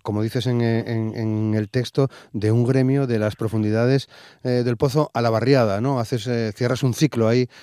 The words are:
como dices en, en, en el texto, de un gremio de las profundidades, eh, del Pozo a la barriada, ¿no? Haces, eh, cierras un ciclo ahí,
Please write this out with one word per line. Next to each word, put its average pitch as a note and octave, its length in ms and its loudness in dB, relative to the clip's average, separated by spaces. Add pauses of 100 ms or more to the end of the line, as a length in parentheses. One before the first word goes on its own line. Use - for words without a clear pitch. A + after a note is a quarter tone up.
como G#2 180 -2
dices B2 240 -4
en, A#2+ 140 0
en, A2+ 560 -2
en A2 400 -2
el G#2+ 120 -2
texto, B2+ 380 -2 (260)
de G#2+ 200 0
un A#2+ 120 2
gremio C3 440 2
de A2+ 100 0
las G#2+ 160 0
profundidades, A2 760 0 (360)
eh, B2 200 0
del A#2+ 120 -2
Pozo D3 380 0
a A#2+ 60 0
la A#2 100 2
barriada, A2 500 4
¿no? C3+ 180 0
Haces, A2+ 300 -4
eh, A#2 240 -2
cierras B2 320 -2
un B2 100 0
ciclo A2+ 320 0
ahí, B2 220 2 (140)